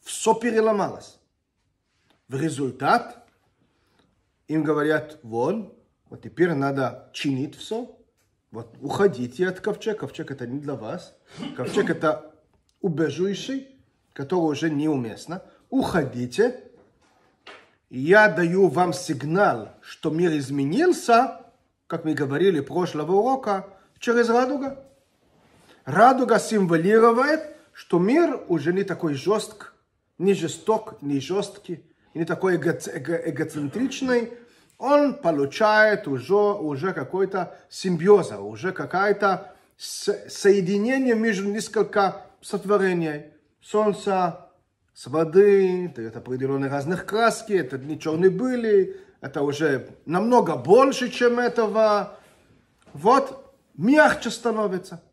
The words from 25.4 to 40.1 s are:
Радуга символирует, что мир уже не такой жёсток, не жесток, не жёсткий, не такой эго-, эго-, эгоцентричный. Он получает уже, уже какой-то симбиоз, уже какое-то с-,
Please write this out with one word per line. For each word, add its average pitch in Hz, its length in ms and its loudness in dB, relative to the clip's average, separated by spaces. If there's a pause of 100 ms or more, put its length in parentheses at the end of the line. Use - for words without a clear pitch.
Радуга 226 540 6
символирует, 226 1160 2 (180)
что - 260 -2
мир 269 480 2
уже 165 260 0
не 190 100 0
такой 160 300 -4
жёсток, 160 640 -4 (420)
не 196 160 2
жесток, 202 680 -4
не 143 180 -2
жёсткий, 175 680 -8 (300)
не 165 100 -4
такой 170 300 0
эго-, 165 360 -2
эго-, 165 380 -4
эгоцентричный. 208 1040 -4 (460)
Он 285 340 4
получает 208 920 2
уже, 135 260 -2
уже 180 580 0
какой-то 185 640 -4 (140)
симбиоз, 180 600 4
уже 110 420 -8
какое-то 190 800 0 (240)
с-, - 500 -6